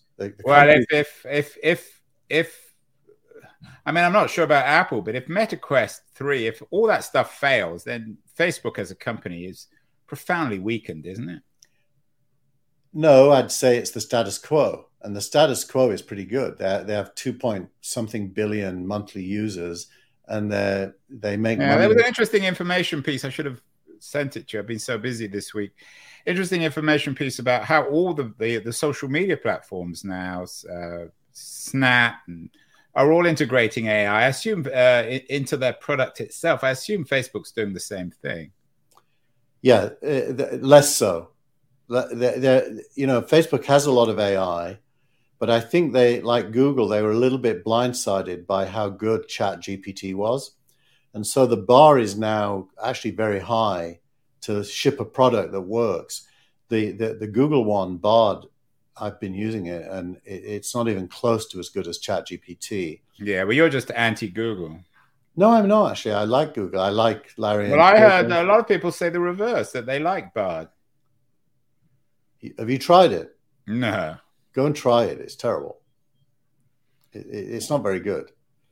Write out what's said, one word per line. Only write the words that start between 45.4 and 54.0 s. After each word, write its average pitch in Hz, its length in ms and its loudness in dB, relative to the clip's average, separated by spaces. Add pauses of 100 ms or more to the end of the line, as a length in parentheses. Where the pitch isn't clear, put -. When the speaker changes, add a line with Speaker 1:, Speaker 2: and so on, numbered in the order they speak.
Speaker 1:
I 117 100 2
think 160 320 0
they, 120 300 4
like 117 280 -2
Google, 127 380 2
they 104 140 0
were 107 100 2
a 110 40 0
little 127 220 2
bit 110 260 -2
blindsided 104 840 -2
by 98 180 0
how 101 240 -6
good 110 400 -2
Chat 98 320 -6
G 98 160 -10
P 98 160 -12
T 95 220 -10
was. 113 380 -4 (600)
And 107 140 -10
so 131 200 4
the 117 120 2
bar 131 400 8
is 104 180 -2
now 104 520 -2 (140)
actually 113 280 -6
very 104 300 -2
high 92 600 -2 (400)